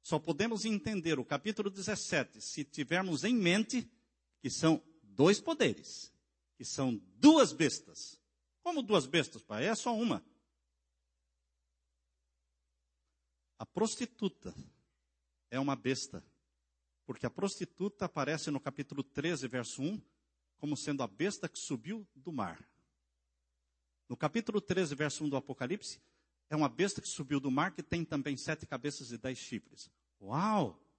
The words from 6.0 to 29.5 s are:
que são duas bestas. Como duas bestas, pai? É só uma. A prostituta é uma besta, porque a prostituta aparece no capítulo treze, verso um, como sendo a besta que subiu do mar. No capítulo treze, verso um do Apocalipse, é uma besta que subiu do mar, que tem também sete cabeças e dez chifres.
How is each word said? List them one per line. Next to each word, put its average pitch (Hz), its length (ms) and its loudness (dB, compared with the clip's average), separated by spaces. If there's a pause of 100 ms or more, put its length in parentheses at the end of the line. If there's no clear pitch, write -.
que 123 80 -14
são 127 320 -2 (240)
duas 285 320 12
bestas. - 680 -2 (440)
Como 330 180 -2
duas 196 240 4
bestas, 139 380 0
pai? 110 220 -4
É 220 100 2
só 240 200 -2
uma. 220 280 -2 (3250)
A 113 40 -10
prostituta 208 880 -4 (1000)
é 123 80 -4
uma 139 160 0
besta, 123 480 -4 (840)
porque - 180 -10
a 120 60 0
prostituta 190 720 -4
aparece 151 460 -2
no 139 100 -2
capítulo 139 420 -8
treze, 143 460 -4
verso 120 320 -6
um, 185 180 -4 (600)
como 147 180 -4
sendo 139 260 -4
a 117 40 0
besta 175 420 -4
que - 100 -12
subiu 180 560 -8
do 139 160 -14
mar. 98 320 -6 (1400)
No 123 80 -10
capítulo 208 460 -2
treze, 175 340 0
verso 147 300 -2
um 151 60 0
do 139 40 -2
Apocalipse, 131 680 -6 (480)
é 156 40 -4
uma 151 140 4
besta 170 320 0
que - 80 -12
subiu 143 320 -2
do 139 100 -2
mar, 156 240 2
que 165 80 -10
tem 170 220 -2
também 143 320 -4
sete 156 300 -6
cabeças 135 440 -8
e 117 60 -8
dez 127 220 -6
chifres. - 520 -12 (300)